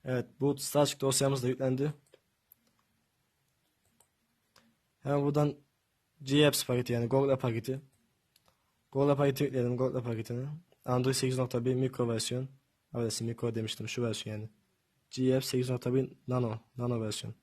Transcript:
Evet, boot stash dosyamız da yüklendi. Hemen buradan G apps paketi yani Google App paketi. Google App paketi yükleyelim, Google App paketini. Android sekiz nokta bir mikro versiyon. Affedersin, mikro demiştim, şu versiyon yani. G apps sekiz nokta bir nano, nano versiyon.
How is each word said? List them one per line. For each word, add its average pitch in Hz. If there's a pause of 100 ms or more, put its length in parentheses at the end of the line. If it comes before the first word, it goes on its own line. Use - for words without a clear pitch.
Evet, 127
boot 143
stash -
dosyamız 135
da 120
yüklendi. 131 (3000)
Hemen 139
buradan 147 (680)
G 143
apps 139
paketi 123
yani 120
Google 135
App 127
paketi. 123 (1120)
Google 143
App 135
paketi 139
yükleyelim, 123
Google 127
App 117
paketini. 120 (380)
Android 127
sekiz 127
nokta 123
bir 127
mikro 127
versiyon. 123 (440)
Affedersin, 113
mikro 117
demiştim, 110
şu -
versiyon 110
yani. 110 (600)
G 127
apps 131
sekiz 127
nokta 123
bir 131 (160)
nano, 123 (180)
nano 120
versiyon. 110